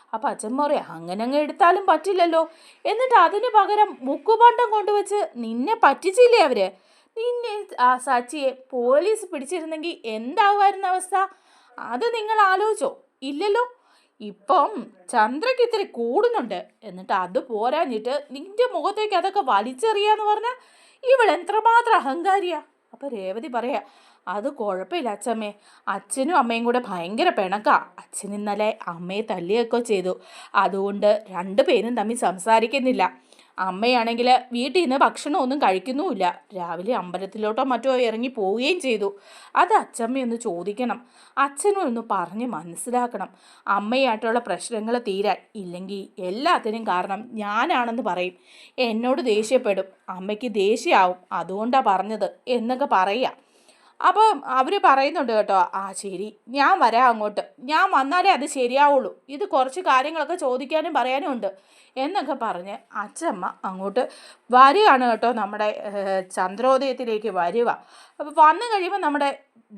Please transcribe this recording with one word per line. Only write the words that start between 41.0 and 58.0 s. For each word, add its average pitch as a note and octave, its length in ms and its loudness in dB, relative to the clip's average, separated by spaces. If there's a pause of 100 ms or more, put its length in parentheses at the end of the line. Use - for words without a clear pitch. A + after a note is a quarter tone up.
അച്ഛനും C#4 440 0
ഒന്ന് A#3+ 200 -4 (100)
പറഞ്ഞ് G3 360 -4
മനസ്സിലാക്കണം G3+ 800 -6 (380)
അമ്മയായിട്ടുള്ള A3+ 720 0
പ്രശ്നങ്ങൾ A3+ 580 -6
തീരാൻ. G3 400 -2 (180)
ഇല്ലെങ്കിൽ F#3+ 640 -12
എല്ലാത്തിനും A3+ 640 -2
കാരണം F#3+ 440 -4
ഞാനാണെന്ന് A#3 720 -2
പറയും. F3+ 300 -4 (440)
എന്നോട് B3 440 0
ദേഷ്യപ്പെടും, G#3+ 640 0 (240)
അമ്മയ്ക്ക് G#3 440 -8
ദേഷ്യമാവും, G#3 640 2 (160)
അതുകൊണ്ടാ G#3 560 -2
പറഞ്ഞത്" G3 420 0 (180)
എന്നൊക്കെ B3 440 -2
പറയാ. G3+ 400 2 (760)
അപ്പം G4 380 4
അവര് C4 400 0
പറയുന്നുണ്ട് C#4 480 2
കേട്ടോ, G3+ 240 2 (160)
"ആ F#3+ 240 -8
ശരി, G3+ 380 -10 (120)
ഞാൻ D4 320 2
വരാം B3 300 6
അങ്ങോട്ട്. G#3 320 -2 (180)
ഞാൻ D#4 320 0
വന്നാലേ F4 400 2